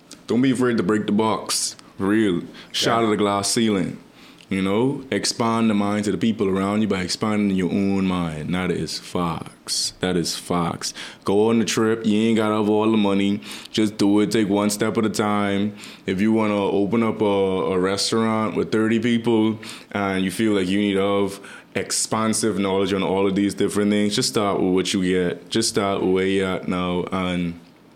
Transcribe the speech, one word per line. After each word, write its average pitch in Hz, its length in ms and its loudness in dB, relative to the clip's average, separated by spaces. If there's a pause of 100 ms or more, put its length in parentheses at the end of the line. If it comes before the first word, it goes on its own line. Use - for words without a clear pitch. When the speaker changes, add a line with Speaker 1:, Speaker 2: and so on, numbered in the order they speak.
(260)
Speaker 1:
Don't 117 160 2
be 135 100 4
afraid 123 260 0
to 110 40 2
break 104 240 0
the 101 60 -2
box. - 640 -2 (220)
Real. 101 440 2 (300)
Shatter 117 320 0
Speaker 2:
Yeah. 110 60 2
Speaker 1:
the 104 60 2
glass 101 340 0
ceiling. 107 480 0 (500)
You 95 140 -2
know, 127 480 0
expand 113 600 0
the 104 40 2
minds 101 320 0
of 101 60 2
the 90 60 -2
people 107 300 0
around 98 320 0
you 110 60 2
by 98 140 0
expanding 104 560 0
your 90 160 0
own 98 340 0
mind. 82 480 -4
That 90 160 -2
is 80 260 -4
facts. - 1000 -6
That 92 180 -2
is 82 200 -2
facts. - 580 -4 (300)
Go 104 240 4
on 117 100 2
the 110 60 2
trip. 113 420 0
You 104 220 2
ain't 113 80 2
gotta 107 180 2
have 107 140 2
all 107 200 4
the 113 80 4
money. 101 440 2 (320)
Just 107 260 0
do 104 220 4
it. 101 100 2
Take 107 180 2
one 104 220 2
step 107 280 -2
at 107 60 2
a 107 60 0
time. 104 640 0 (320)
If 95 140 -2
you 110 120 4
wanna 110 220 2
open 101 480 2
up 110 180 -2
a, 110 40 2
a 95 540 2
restaurant 110 760 0
with 95 160 -2
thirty 110 300 2
people 113 580 2 (320)
and 95 340 -2
you 95 60 0
feel 107 220 0
like 95 160 0
you 98 100 0
need 101 160 2
to 101 280 2
have 98 180 -4 (340)
expansive 110 840 -2
knowledge 98 340 0
on 95 100 0
all 95 240 0
of 95 80 0
these 101 180 0
different 101 380 0
things, 104 240 0
just 127 140 0
start 101 320 0
with 92 120 2
what 92 220 0
you 98 80 0
get. 90 480 0
Just 113 200 0
start 98 340 0
where 92 200 2
you 98 200 2
at 92 240 -4
now 90 420 -2
and 90 480 -2 (380)